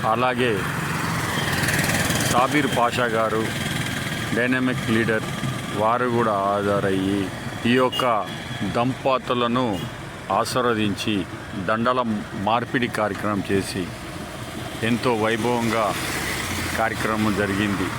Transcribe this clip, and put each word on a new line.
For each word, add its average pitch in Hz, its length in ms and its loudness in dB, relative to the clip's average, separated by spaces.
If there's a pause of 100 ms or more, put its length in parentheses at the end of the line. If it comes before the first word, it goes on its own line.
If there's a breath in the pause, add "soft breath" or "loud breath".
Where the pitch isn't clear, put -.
(120)
అలాగే 123 380 2 (1800)
సాబీర్ 131 460 4
పాషా 120 380 2
గారు, 110 280 2 (920)
డైనమిక్ 127 580 0
లీడర్, 110 320 2 (560)
వారు 120 340 2
కూడా 113 180 4 (140)
హాజరయ్యి, 101 760 2 (480)
ఈ - 100 6
యొక్క 127 240 2 (720)
దంపతులను 123 920 0 (760)
ఆశీర్వదించి, 110 760 0 (540)
దండల 120 300 2 (480)
మార్పిడి 117 500 0
కార్యక్రమం 101 520 0
చేసి, 95 340 0 (1040)
ఎంతో 120 220 2 (120)
వైభవంగా 113 600 2 (920)
కార్యక్రమం 110 600 2
జరిగింది. 98 480 2 (100)